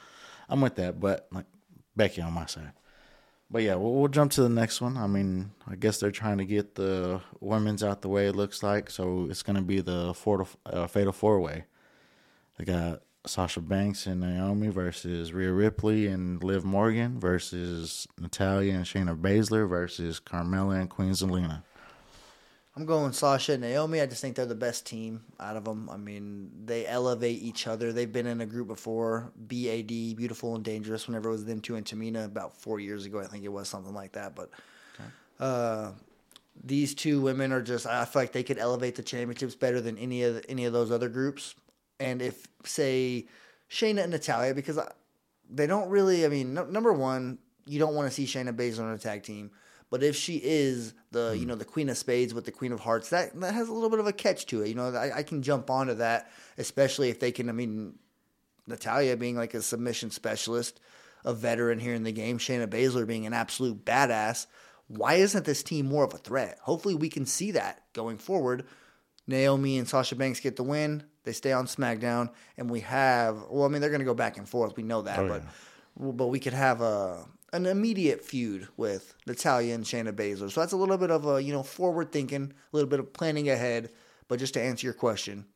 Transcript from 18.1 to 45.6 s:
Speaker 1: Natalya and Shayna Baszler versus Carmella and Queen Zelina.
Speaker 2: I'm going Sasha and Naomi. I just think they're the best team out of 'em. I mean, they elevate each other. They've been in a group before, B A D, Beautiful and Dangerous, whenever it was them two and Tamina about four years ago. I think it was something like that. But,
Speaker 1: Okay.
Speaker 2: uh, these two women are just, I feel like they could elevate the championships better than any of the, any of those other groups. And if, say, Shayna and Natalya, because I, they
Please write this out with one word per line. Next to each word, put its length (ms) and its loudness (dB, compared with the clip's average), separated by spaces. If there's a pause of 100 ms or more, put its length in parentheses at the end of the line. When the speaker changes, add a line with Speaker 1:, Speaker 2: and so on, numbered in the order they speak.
Speaker 1:
Natalya 580 2
and 100 0
Shayna 340 0
Baszler 480 4
versus 540 -2
Carmella 580 0
and 100 -2
Queen 220 0
Zelina. 520 0 (1120)
Speaker 2:
I'm 80 -6
going 260 4
Sasha 420 4
and 100 0
Naomi. 380 2
I 40 4
just 160 -4
think 140 -6
they're 100 0
the 80 -2
best 320 -4
team 380 -8 (160)
out 180 -8
of 100 -8
'em. 220 -6
I 80 -10
mean, 540 -12 (120)
they 220 -4
elevate 560 0
each 240 -6
other. 260 -2
They've 200 -2
been 160 -2
in 120 -2
a 60 -4
group 220 -6
before, 640 -2 (160)
B 200 -4
A 140 -2
D, 320 -4
Beautiful 400 -6
and 100 -6
Dangerous, 440 -4
whenever 220 -4
it 20 0
was 140 -4
them 140 -6
two 160 -6
and 80 -6
Tamina 420 -6
about 360 -10
four 180 -4
years 280 -8
ago. 120 -6
I 60 -6
think 180 -12
it 80 -8
was 160 -8
something 280 -10
like 160 -12
that. 240 -10
But, 160 -14 (420)
Speaker 1:
Okay. 160 -16 (300)
Speaker 2:
uh, 540 -2 (720)
these 300 2
two 260 2
women 320 2
are 120 2
just, 240 -2
I 180 2
feel 160 2
like 100 0
they 120 -2
could 160 -2
elevate 340 0
the 100 -8
championships 520 -6
better 260 2
than 160 -4
any 240 -4
of 140 4
the, 120 -8
any 180 -2
of 80 0
those 180 4
other 180 2
groups. 460 -4 (440)
And 220 -4
if, 260 -6 (160)
say, 600 0 (460)
Shayna 320 2
and 80 -2
Natalya, 420 0
because 240 -4
I, 140 -2 (580)
they 160 0